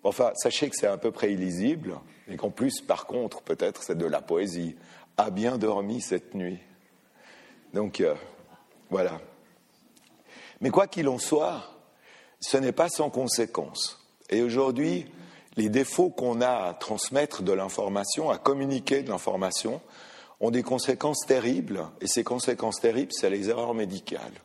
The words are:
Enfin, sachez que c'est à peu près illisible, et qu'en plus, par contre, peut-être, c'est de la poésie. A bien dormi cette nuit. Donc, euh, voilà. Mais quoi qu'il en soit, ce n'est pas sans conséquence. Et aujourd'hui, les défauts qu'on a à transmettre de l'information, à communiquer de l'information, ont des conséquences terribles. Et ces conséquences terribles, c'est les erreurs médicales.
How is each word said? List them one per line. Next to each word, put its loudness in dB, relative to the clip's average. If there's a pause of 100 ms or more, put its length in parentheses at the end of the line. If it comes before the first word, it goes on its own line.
Enfin, 4
sachez 0
que -8
c'est 2
à 2
peu 0
près 2
illisible, 0 (300)
et -10
qu'en -2
plus, -2
par -2
contre, -4
peut-être, -2
c'est -2
de 0
la 0
poésie. -2 (400)
A 2
bien 0
dormi 0
cette -4
nuit. -4 (1120)
Donc, -2
euh, 4 (720)
voilà. 0 (1400)
Mais 2
quoi 6
qu'il 0
en 0
soit, 0 (760)
ce 0
n'est 4
pas 4
sans 0
conséquence. -2 (240)
Et 4
aujourd'hui, 2 (500)
les 2
défauts 4
qu'on 0
a 2
à -4
transmettre -2
de 2
l'information, -2
à 0
communiquer 0
de -6
l'information, -2 (560)
ont 2
des 2
conséquences 0
terribles. 2 (120)
Et -6
ces 0
conséquences -2
terribles, 2
c'est 0
les -2
erreurs -2
médicales. -6 (120)